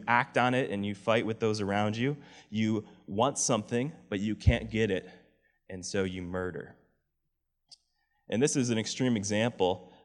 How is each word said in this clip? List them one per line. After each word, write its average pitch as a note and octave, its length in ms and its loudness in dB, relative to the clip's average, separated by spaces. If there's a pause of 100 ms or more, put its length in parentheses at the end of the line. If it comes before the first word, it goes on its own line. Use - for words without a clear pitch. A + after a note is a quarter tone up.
act A#2+ 320 2
on B2 160 4
it C3 160 0
and G2+ 160 -4
you G2+ 80 -4
fight A2 320 2
with A2 140 -4
those G#2+ 200 0
around G#2 360 0
you. C3+ 200 -2 (340)
You G#2+ 340 0 (240)
want A#2+ 300 0
something, A#2+ 520 -2 (200)
but G#2 100 -4
you G#2+ 160 -2
can't A#2 340 2
get G#2+ 220 0
it, F2+ 160 -4 (600)
and F#2 160 -10
so G2 200 -2
you F#2 180 -4
murder. F2+ 540 -6 (1500)
And G#2+ 140 0
this D3+ 140 2
is B2 140 2
an A2 80 2
extreme A#2+ 380 0
example, G#2 760 0 (120)